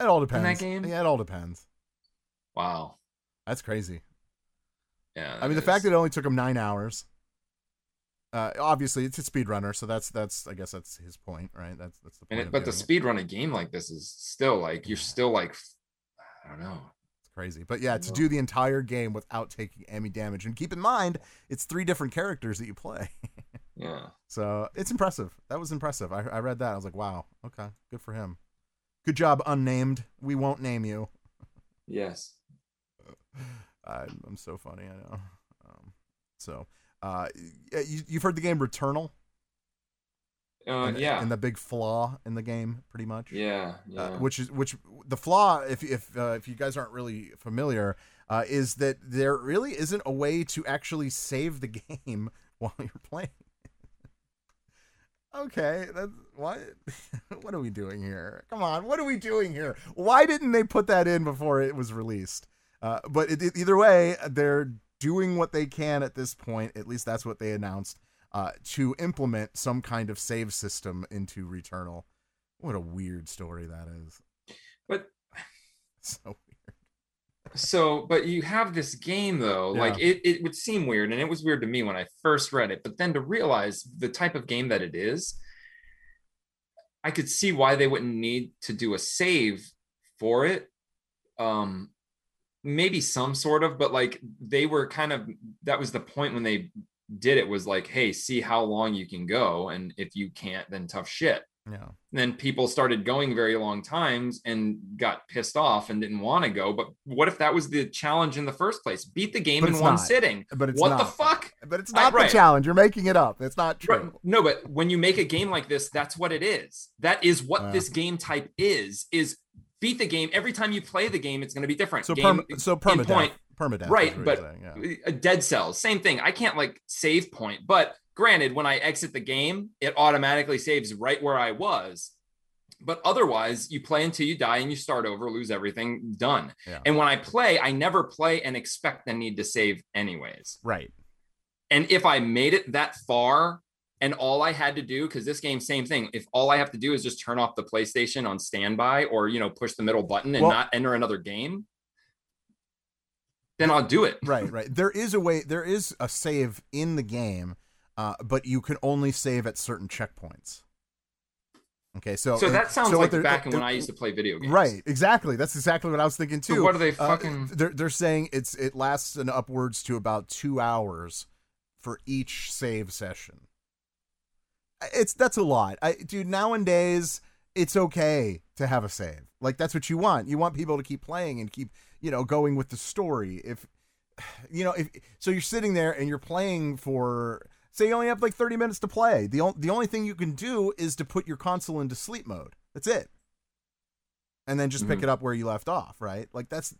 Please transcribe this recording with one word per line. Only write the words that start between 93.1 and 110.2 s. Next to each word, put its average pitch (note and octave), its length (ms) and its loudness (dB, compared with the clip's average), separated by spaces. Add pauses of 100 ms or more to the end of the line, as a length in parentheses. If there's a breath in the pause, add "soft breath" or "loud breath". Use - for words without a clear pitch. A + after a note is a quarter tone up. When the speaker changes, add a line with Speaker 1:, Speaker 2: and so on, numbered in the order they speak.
Speaker 2:
sort D3+ 300 4
of, C#3 140 0
but, C#3+ 140 2
like, B2+ 280 0 (180)
they C#3 280 0
were D3 200 0
kind D#3 260 -4
of, A2 160 -6 (360)
that C#3 160 0
was A#2+ 120 -4
the B2 80 -4
point C#3+ 340 -4
when A#2 80 -4
they G#2 280 -2 (480)
did B2+ 200 4
it, F#2 100 2
was G2+ 180 -4
like, F#2+ 200 -2
"Hey, A#2+ 260 0
see B2 300 -2
how A#2 200 2
long G#2+ 300 0
you F#2+ 160 -4
can F2 180 -8
go, F#2 440 0
and F2+ 260 -8
if F#2+ 180 -10
you F#2+ 160 -6
can't, F#2 400 -12
then F#2 160 -8
tough F#2 220 -10
shit." - 340 0 (280)
Speaker 1:
Yeah. G#2 180 -14 (220)
Speaker 2:
Then B2 220 0
people C3 340 0
started A#2+ 380 2
going C3 300 0
very A2+ 200 2
long G#2 280 -2
times B2 640 -2
and A2 340 -2 (180)
got - 320 -2
pissed - 280 -6
off A#2 340 2
and G#2+ 100 -2
didn't G#2 200 -4
wanna C#3 280 2
go. G2 240 0
But G2+ 160 -4 (160)
what C#3 240 2
if F3+ 100 -2
that D3+ 160 4
was D3+ 140 0
the C#3 200 0
challenge D3+ 500 0
in D3 80 -4
the C3+ 60 -4
first G#3 300 -2
place? F#2+ 220 -4
Beat G#3 300 -4
the A#3 60 -2
game D3+ 200 2
Speaker 1:
But E3 80 6
Speaker 2:
in E3 60 4
Speaker 1:
it's D#3 80 2
Speaker 2:
one C#3+ 100 8
Speaker 1:
not. - 80 4
Speaker 2:
sitting. E3+ 460 2 (100)